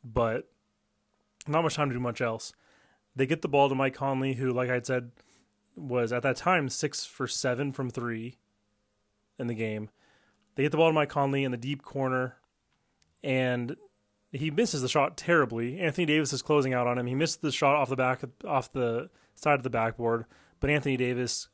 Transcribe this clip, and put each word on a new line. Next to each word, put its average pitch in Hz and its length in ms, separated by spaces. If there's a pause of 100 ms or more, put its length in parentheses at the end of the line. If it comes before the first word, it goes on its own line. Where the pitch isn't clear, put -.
but 117 440 (1000)
not 156 140
much 160 120
time 147 140
to 127 60
do 123 60
much 120 200
else. 113 320 (640)
They 131 100
get 156 160
the 160 60
ball 139 200
to 135 60
Mike 131 200
Conley, 135 400
who, 127 180
like 127 180
I 127 40
had 123 120
said, 123 240 (640)
was 123 380
at 123 100
that 131 140
time 170 320
six - 360
for - 220
seven 131 460
from 127 180
three 117 480 (1000)
in 120 120
the 117 60
game. 107 360 (640)
They 135 80
get 147 80
the 151 80
ball 160 120
to 160 40
Mike 151 140
Conley 139 340
in 131 80
the 123 60
deep 135 260
corner, 127 540 (880)
and 127 500 (560)
he 147 220
misses 165 300
the 127 60
shot 147 280
terribly. 127 640
Anthony 170 260
Davis 151 260
is 131 100
closing 135 320
out 123 120
on 123 100
him. 123 100
He 127 100
missed 160 260
the 151 80
shot 139 240
off 139 140
the 131 80
back, 127 240 (240)
off - 280
the 123 380 (240)
side 151 200
of 131 100
the 127 60
backboard, 113 560 (340)
but 143 100
Anthony 143 260
Davis 123 580